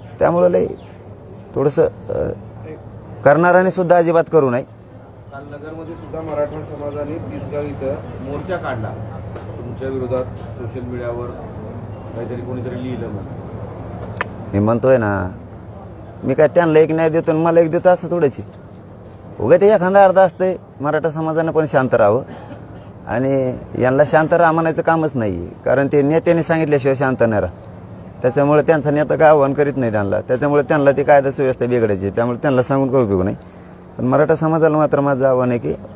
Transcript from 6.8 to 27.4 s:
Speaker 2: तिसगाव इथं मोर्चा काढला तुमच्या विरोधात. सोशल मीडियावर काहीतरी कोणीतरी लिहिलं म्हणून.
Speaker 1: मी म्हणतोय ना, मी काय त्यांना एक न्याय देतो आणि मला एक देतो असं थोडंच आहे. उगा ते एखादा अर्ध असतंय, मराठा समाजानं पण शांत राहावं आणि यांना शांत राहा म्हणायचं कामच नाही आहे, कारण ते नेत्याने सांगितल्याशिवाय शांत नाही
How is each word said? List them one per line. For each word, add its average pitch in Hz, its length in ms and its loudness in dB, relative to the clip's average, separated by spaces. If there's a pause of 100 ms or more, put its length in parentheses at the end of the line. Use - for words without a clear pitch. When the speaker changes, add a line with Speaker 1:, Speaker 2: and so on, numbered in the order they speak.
Speaker 2:
तिसगाव 147 440 -8
इथं 135 340 -6 (260)
मोर्चा 143 340 -8
काढला 131 320 -6 (680)
तुमच्या - 320 -10
विरोधात. 127 360 -4
सोशल - 600 -10
मीडियावर 120 400 -8 (880)
काहीतरी - 260 -8
कोणीतरी 127 420 -8
लिहिलं 123 220 -6
म्हणून. 104 180 -8 (1300)
Speaker 1:
मी 98 60 2
म्हणतोय 117 380 4
ना, 101 320 -2 (960)
मी 127 100 0
काय 151 140 4
त्यांना 160 320 4
एक 156 120 6
न्याय 160 180 2
देतो 160 220 0
आणि 156 80 2
मला 165 200 4
एक 165 120 4
देतो 170 180 4
असं 175 220 2
थोडंच 160 280 2
आहे. - 120 -14 (920)
उगा 151 140 6
ते 196 160 6
एखादा 190 300 6
अर्ध 185 160 6
असतंय, 185 380 2 (240)
मराठा 151 280 -2
समाजानं 160 420 -2
पण 156 200 2
शांत 131 220 2
राहावं 113 300 4 (840)
आणि 131 500 -2 (240)
यांना 131 240 4
शांत 156 280 2
राहा 170 180 6
म्हणायचं 160 300 0
कामच 160 340 0
नाही 104 220 -2
आहे, 85 100 -8 (180)
कारण 135 220 2
ते 147 140 2
नेत्याने 160 420 2
सांगितल्याशिवाय 147 520 2
शांत 131 240 0
नाही 113 220 2